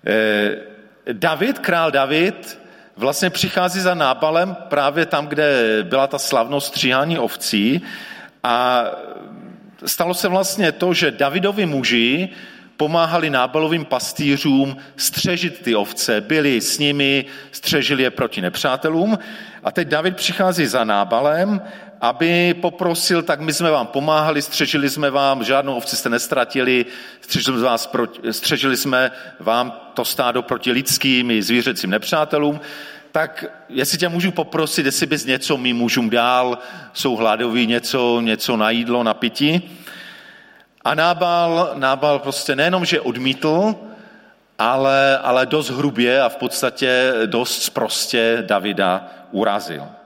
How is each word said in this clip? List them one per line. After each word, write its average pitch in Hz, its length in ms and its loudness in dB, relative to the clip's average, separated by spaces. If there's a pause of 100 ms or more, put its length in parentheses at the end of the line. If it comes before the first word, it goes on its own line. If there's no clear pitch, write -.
Eh, 104 500 2 (560)
David, 165 460 0
král 165 320 0
David, 147 680 0 (380)
vlastně 143 340 0
přichází 180 500 -2
za 180 140 2
Nábalem 160 640 2 (120)
právě 143 380 2
tam, 151 200 -2
kde 139 560 2
byla 131 240 2
ta 139 120 -4
slavnost 135 480 0
stříhání 139 520 0
ovcí, 117 640 0 (600)
a 123 420 2 (1000)
stalo 175 280 -2
se 190 140 -2
vlastně 185 440 2
to, 175 220 0
že 165 160 2
Davidovi 180 560 0
muži 131 640 0 (480)
pomáhali 160 540 0
Nábalovým 151 540 0
pastýřům 139 920 0 (200)
střežit - 680 -2
ty 117 120 0
ovce, 104 460 0
byli 135 400 2
s - 180 -4
nimi, 139 460 2 (280)
střežili 139 500 0
je 127 80 2
proti 120 300 -4
nepřátelům. 160 760 0 (460)
A - 80 -2
teď 165 160 -2
David 160 280 0
přichází 175 500 0
za 117 180 0
Nábalem, 139 760 2 (400)
aby 170 540 2
poprosil: 175 680 0
„Tak 156 180 -2
my 156 120 -4
jsme 165 180 0
vám 131 160 2
pomáhali, 151 560 0
střežili 143 480 0
jsme 143 200 0
vám, 135 340 2
žádnou 135 320 0
ovci - 200 -6
jste - 120 -2
nestratili, 127 760 0 (340)
střežili 131 360 -2
jsme 117 80 2
vás 117 220 0
proti, 117 460 -4
střežili 131 440 0
jsme 127 340 0 (300)
vám 120 400 -2 (140)
to 120 100 -2
stádo 123 380 -2
proti 123 300 -2
lidským 127 580 2
i 110 120 2
zvířecím 113 480 0
nepřátelům. 147 680 0 (520)
Tak 160 320 -4 (240)
jestli 127 300 -2
tě 180 100 0
můžu 175 240 0
poprosit, 156 540 -2
jestli 135 200 0
bys 147 180 -2
něco 131 320 0
mým 123 200 -2
mužům 120 340 0
dal, 123 480 2 (340)
jsou 127 240 -2
hladoví, 113 500 2
něco, 120 540 2
něco 113 360 0
na 107 140 2
jídlo, 120 320 0
na 110 120 2
pití.“ 147 640 -2 (1040)
A 147 100 2
Nábal, 170 800 2
Nábal 139 440 2
prostě 135 380 -2
nejenom, 175 280 2
že 165 160 0
odmítl, 135 720 0 (840)
ale, 135 600 4
ale 127 280 2
dost 147 240 0
hrubě 127 520 2
a 120 60 2
v - 80 -4
podstatě 127 760 0 (140)
dost 120 360 -2
sprostě 113 840 0
Davida 95 600 0 (220)
urazil. 98 560 -2 (180)